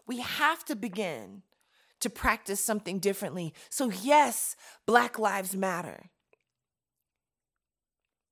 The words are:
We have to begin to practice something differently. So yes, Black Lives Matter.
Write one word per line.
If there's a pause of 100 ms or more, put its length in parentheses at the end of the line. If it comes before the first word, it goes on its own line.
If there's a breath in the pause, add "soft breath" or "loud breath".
We
have
to
begin (580)
to
practice
something
differently. (160 loud breath)
So
yes, (300 loud breath)
Black
Lives
Matter. (2250)